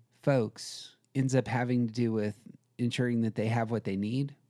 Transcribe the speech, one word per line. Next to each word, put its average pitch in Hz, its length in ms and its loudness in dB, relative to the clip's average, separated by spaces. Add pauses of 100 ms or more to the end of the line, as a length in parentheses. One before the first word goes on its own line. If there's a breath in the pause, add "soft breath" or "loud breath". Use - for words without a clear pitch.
(220)
folks - 760 -2 (180)
ends 135 200 0
up 123 120 2
having 123 400 0
to 110 60 -8
do 113 200 0
with 104 240 0 (420)
ensuring 120 440 0
that 110 120 0
they 107 120 0
have 113 240 0
what 113 140 -2
they 98 120 -2
need, 127 380 -2 (160)